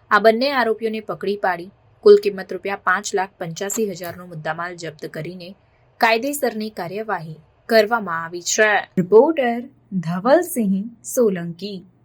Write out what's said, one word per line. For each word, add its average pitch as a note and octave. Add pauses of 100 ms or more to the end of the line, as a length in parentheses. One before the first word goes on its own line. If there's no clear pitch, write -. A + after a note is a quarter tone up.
(100)
આ G#3
બંને A3+
આરોપીઓને A3+ (100)
પકડી F#3+
પાડી F3+ (340)
કુલ G#3
કિંમત F#3+
રૂપિયા G3
પાંચ G3
લાખ F#3+
પંચ્યાસી G3
હજારનો F3
મુદ્દામાલ E3
જપ્ત D#3
કરીને E3+ (520)
કાયદેસરની A3+
કાર્યવાહી F3 (300)
કરવામાં G#3
આવી F3
છે. G#3+ (280)
રિપોર્ટર A#3+ (420)
ધવલસિંહ G#3+ (360)
સોલંકી F#3+ (260)